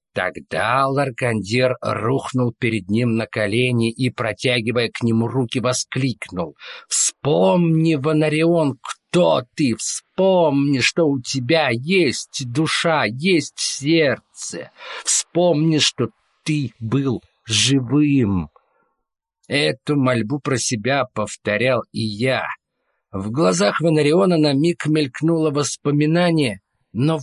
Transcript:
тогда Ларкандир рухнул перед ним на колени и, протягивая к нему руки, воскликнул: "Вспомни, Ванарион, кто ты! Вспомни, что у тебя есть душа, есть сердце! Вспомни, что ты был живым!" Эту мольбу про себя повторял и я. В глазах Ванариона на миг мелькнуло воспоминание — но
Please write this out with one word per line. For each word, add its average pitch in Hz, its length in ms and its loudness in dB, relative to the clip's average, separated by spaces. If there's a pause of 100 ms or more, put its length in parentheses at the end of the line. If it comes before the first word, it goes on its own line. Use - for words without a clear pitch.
(120)
тогда 98 760 -2
Ларкандир 123 920 0
рухнул 117 720 -2
перед 110 360 -4
ним 113 260 0
на 113 120 -2
колени 117 680 0
и, 127 180 -2
протягивая 117 800 -2
к - 120 -12
нему 113 260 2
руки, 123 320 -2
воскликнул: 113 960 -4 (320)
"Вспомни, 165 1040 2
Ванарион, 156 880 0
кто 165 600 0 (100)
ты! 123 220 0
Вспомни, 147 1040 0
что 165 260 2
у 139 160 0
тебя 135 480 0
есть 131 840 -2
душа, 151 520 0
есть 147 540 0
сердце! 135 1120 -2 (320)
Вспомни, 160 760 2
что 120 320 0 (320)
ты 147 380 -4
был 127 420 -2 (240)
живым!" 123 1040 2 (960)
Эту 147 500 -2
мольбу 127 440 0
про 135 180 -2
себя 123 460 -2 (100)
повторял 107 800 -2
и 107 80 -8
я. 110 480 -2 (640)
В 98 180 -6
глазах 180 500 0
Ванариона 165 560 2
на 151 160 2
миг 156 340 0
мелькнуло 156 640 0
воспоминание — 147 1120 0 (320)
но 151 300 0